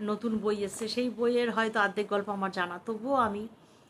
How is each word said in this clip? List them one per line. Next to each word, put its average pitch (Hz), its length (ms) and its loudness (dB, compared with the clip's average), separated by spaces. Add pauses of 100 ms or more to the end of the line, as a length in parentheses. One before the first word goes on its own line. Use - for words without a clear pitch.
নতুন 214 360 0
বই 208 260 0
এসছে, 196 240 -4
সেই 247 220 0
বইয়ের 240 420 2
হয়তো 220 280 0
অর্ধেক 202 280 2
গল্প 202 220 0
আমার 196 220 -2
জানা, 180 340 -4
তবুও 226 280 -2
আমি 220 340 2 (420)